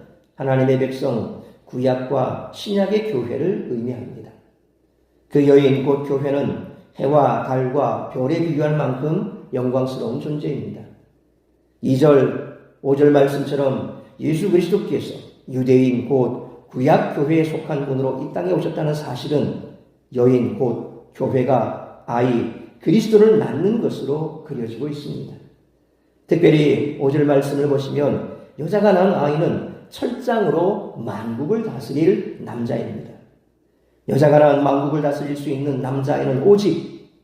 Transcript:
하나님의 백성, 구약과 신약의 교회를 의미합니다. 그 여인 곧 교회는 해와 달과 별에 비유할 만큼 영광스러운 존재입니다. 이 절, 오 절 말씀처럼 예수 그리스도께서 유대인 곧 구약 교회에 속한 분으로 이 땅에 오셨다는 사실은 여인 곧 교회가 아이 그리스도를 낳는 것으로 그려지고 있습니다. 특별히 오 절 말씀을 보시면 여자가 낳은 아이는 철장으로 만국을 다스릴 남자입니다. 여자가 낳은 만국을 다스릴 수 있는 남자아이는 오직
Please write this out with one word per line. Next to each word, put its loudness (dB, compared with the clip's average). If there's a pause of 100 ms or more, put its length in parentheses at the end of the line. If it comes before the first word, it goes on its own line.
(360)
하나님의 2
백성, -4 (220)
구약과 -2
신약의 -2
교회를 -4
의미합니다. -8 (1000)
그 2
여인 6
곧 0
교회는 -4 (320)
해와 2
달과 -2
별에 -2
비유할 0
만큼 -4
영광스러운 -2
존재입니다. -6 (1000)
이 2
절, 4 (220)
오 0
절 6
말씀처럼 0 (160)
예수 -2
그리스도께서 0 (340)
유대인 2
곧 -2
구약 2
교회에 2
속한 -4
분으로 -2
이 -10
땅에 -4
오셨다는 -2
사실은 -4 (540)
여인 4
곧 -6
교회가 -2
아이 0 (300)
그리스도를 4
낳는 0
것으로 -6
그려지고 -8
있습니다. -10 (920)
특별히 4
오 2
절 2
말씀을 2
보시면 -2 (220)
여자가 2
낳은 4
아이는 -2 (160)
철장으로 -2
만국을 -4
다스릴 -2
남자입니다. -6 (960)
여자가 6
낳은 6
만국을 0
다스릴 -4
수 -8
있는 -4
남자아이는 -2
오직 2 (140)